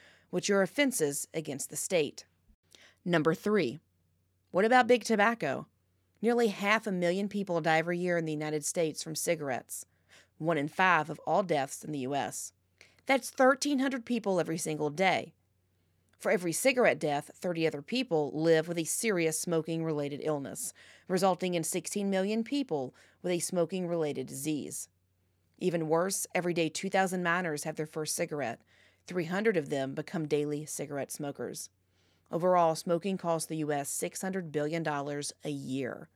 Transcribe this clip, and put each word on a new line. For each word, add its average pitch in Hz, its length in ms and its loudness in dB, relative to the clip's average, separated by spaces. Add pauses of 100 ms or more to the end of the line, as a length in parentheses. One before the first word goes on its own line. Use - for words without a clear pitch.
(300)
which 175 200 -2
are 196 120 4
offenses 175 720 0
against 147 360 -6
the 151 60 -12
state." - 480 0 (800)
Number 165 300 4
three, 160 480 0 (680)
what 185 120 2
about 240 240 6
big 240 160 6
tobacco? 202 640 2 (540)
Nearly 233 260 4
half 202 400 0
a 208 40 -2
million 180 360 0
people 190 320 -2
die 160 200 4
every 175 180 0
year 175 200 0
in 165 60 0
the 156 80 -4
United 151 320 -4
States 160 400 -2
from 160 120 -8
cigarettes, 151 680 -4 (520)
one 160 200 0
in 143 120 0
five 170 400 4
of - 180 -8
all 175 160 4
deaths 147 400 -2
in 151 80 -8
the 147 80 -4
U 131 160 -2
S. - 380 -4 (520)
That's 269 240 0
thirteen 269 500 4
hundred 262 260 -2
people 208 340 0
every 160 180 0
single 151 320 -2
day. 165 440 2 (840)
For 190 140 0
every 180 220 0
cigarette 240 440 4
death, 147 380 -2
thirty 165 320 0
other 147 160 -4
people 165 500 0
live 160 340 6
with 175 120 -4
a 160 60 0
serious 170 520 0
smoking-related 160 840 -2
illness, 143 500 -4 (340)
resulting 180 460 2
in 165 100 2
sixteen 196 460 -2
million 202 340 0
people 165 520 -4 (260)
with 180 120 -2
a 170 60 0
smoking-related 165 880 -2
disease. 139 640 -6 (720)
Even 165 300 0
worse, 175 440 2
every 175 200 0
day 160 160 2
two - 200 -6
thousand 190 320 2
minors 170 440 -2
have 156 100 -6
their 156 100 -4
first 156 300 -6
cigarette. 147 460 -4 (440)
Three 180 200 -2
hundred 196 320 0
of 143 120 0
them 135 240 -2
become 156 320 -4
daily 147 400 0
cigarette 139 460 -6
smokers. 143 580 -8 (640)
Overall, 170 440 4
smoking 180 420 -2
costs 165 300 -2
the 160 100 -6
U 151 140 -2
S 143 180 -2
six - 320 -6
hundred 185 300 -6
billion 151 300 -2
dollars 147 520 -4 (100)
a 151 80 -4
year. 135 640 -6